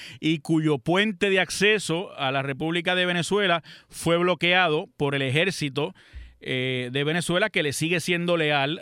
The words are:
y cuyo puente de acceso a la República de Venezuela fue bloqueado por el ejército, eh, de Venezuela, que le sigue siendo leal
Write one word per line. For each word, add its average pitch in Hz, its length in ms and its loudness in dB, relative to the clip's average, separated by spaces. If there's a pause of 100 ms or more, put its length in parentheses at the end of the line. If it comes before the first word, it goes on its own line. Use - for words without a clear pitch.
(200)
y 160 180 0
cuyo 156 400 2
puente 196 500 0
de 190 120 2
acceso 185 760 0
a 135 140 -2
la 135 120 0
República 160 520 -2
de 180 100 2
Venezuela 180 600 0 (240)
fue - 280 0
bloqueado 175 800 2
por 143 200 0
el 139 60 0
ejército, 147 720 -2 (520)
eh, 127 480 -4
de 139 120 0
Venezuela, 175 460 0
que 180 120 0
le 143 100 -2
sigue 165 280 -2
siendo 175 360 0
leal 147 460 0